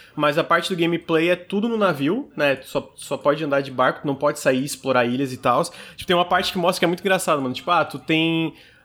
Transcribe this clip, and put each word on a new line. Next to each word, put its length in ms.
Mas 240
a 60
parte 240
do 100
gameplay 520
é 80
tudo 320
no 80
navio, 580
né? 220
Tu 100
só, 300
só 180
pode 300
andar 160
de 100
barco, 300
tu 60
não 80
pode 240
sair, 220
explorar 440
ilhas 260
e 60
tals. 340
Tipo, 100
tem 100
uma 100
parte 260
que 60
mostra 220
que 60
é 20
muito 120
engraçado, 420
mano. 140
Tipo, 160
ah, 140
tu 120
tem, 560